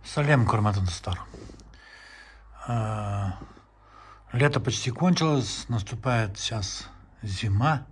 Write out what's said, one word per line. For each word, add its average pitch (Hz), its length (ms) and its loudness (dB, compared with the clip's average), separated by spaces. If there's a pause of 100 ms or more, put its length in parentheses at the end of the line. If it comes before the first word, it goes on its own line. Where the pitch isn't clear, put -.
(140)
Салем, 143 320 6
Курматов 104 380 2
Достар. 90 380 -4 (1500)
Э, 107 640 -2 (1040)
лето 143 260 4
почти 123 320 -2
кончилось, 160 800 2
наступает 113 680 -2
сейчас - 520 -6 (320)
зима. 110 720 0